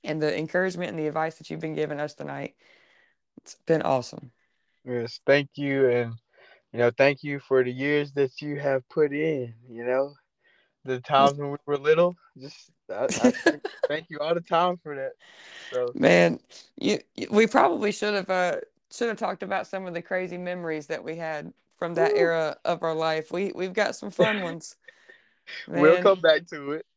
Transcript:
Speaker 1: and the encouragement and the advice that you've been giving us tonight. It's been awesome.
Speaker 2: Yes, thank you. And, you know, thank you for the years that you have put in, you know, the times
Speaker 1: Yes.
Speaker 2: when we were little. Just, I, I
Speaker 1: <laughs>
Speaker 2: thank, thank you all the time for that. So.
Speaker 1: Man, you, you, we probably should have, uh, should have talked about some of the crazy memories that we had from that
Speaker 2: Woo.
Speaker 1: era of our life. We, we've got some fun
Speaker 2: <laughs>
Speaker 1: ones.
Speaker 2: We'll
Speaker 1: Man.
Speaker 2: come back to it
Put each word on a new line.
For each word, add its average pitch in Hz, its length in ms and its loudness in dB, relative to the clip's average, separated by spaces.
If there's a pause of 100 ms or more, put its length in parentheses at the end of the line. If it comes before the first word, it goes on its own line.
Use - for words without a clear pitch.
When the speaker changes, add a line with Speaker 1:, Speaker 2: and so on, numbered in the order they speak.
Speaker 1:
and 156 180 -4
the 151 160 0
encouragement 180 540 -2
and 160 80 -8
the 156 80 -2
advice 160 300 -4
that - 120 -20
you've 160 100 -8
been 160 160 -6
giving 151 240 -4
us 147 140 -6
tonight. 143 420 -12 (880)
It's - 140 -20 (100)
been 160 160 2
awesome. 127 500 -4 (540)
Speaker 2:
Yes, 120 400 -6
thank 143 300 4
you. 139 340 2
And, 120 240 0 (580)
you 113 80 -8
know, 120 180 4
thank 139 260 2
you 143 160 -6
for 131 240 2
the 123 80 -2
years 143 420 -2
that 139 280 -2
you 147 180 -8
have 135 300 -2
put 151 220 0
in, 143 420 -4 (140)
you 117 160 -14
know, 131 300 0 (720)
the 131 160 -4
times 139 300 4
Speaker 1:
Yes. 143 80 -10
Speaker 2:
when 143 120 -6
we 143 140 -6
were 143 120 -2
little. 160 380 2 (240)
Just, - 320 -20 (180)
I, 104 160 -2
I - 20 0
Speaker 1:
<laughs> 247 240 4
Speaker 2:
thank, - 340 0 (220)
thank 160 220 -4
you 151 100 -12
all 156 160 0
the 170 60 -2
time 175 420 2
for 147 120 -10
that. 135 180 -8 (580)
So. 123 240 -2
Speaker 1:
Man, 175 440 6 (400)
you, - 200 0 (160)
you, - 160 -8
we 214 160 4
probably 269 440 2
should 208 220 -4
have, 196 160 -4
uh, 180 280 0 (340)
should - 180 -4
have 214 80 -6
talked 190 260 -6
about 190 240 -4
some 190 200 -8
of 175 60 -8
the 170 80 -6
crazy 185 360 -4
memories 175 500 -6
that - 160 -6
we 160 120 -8
had 160 360 -8 (280)
from 175 160 -4
that 175 180 2
Speaker 2:
Woo. 415 60 4
Speaker 1:
era 165 440 2
of 170 200 -2
our 165 100 -2
life. 160 380 -2
We, 185 240 -4
we've 185 180 -6
got 202 220 0
some - 160 -10
fun 214 300 2
Speaker 2:
<laughs> - 20 -4
Speaker 1:
ones. - 320 -10 (920)
Speaker 2:
We'll 160 280 6
Speaker 1:
Man. 180 80 -2
Speaker 2:
come 190 180 6
back 160 300 4
to 143 200 -8
it 156 140 -6 (120)